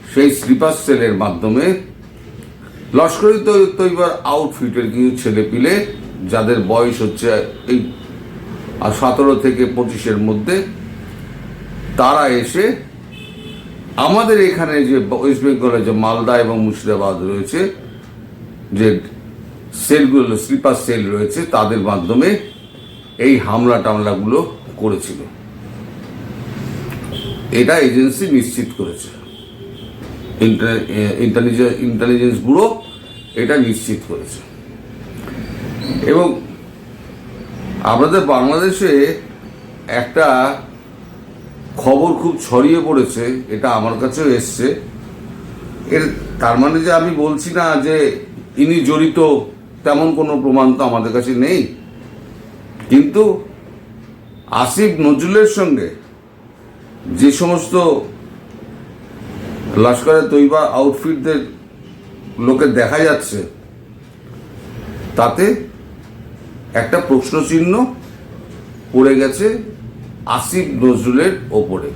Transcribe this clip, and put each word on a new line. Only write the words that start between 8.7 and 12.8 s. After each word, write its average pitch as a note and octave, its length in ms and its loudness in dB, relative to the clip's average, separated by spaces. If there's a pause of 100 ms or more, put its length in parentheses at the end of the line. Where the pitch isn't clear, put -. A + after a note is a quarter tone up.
সতেরো C3+ 340 4
থেকে B2 320 2 (100)
পঁচিশের A2+ 420 -2
মধ্যে, G#2+ 440 0 (1300)
তারা C#3 320 4
এসে E3 480 0 (1200)